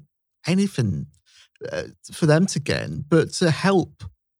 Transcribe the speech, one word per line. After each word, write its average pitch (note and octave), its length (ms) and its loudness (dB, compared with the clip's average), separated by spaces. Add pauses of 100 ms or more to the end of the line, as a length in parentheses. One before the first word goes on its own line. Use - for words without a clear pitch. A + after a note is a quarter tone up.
(460)
anything, D3+ 640 0 (600)
uh, D#2 120 -6 (280)
for - 140 -2
them D#3 220 6
to - 120 -4
gain, C#2 480 -4
but - 260 2
to E3+ 180 0
help - 520 0 (380)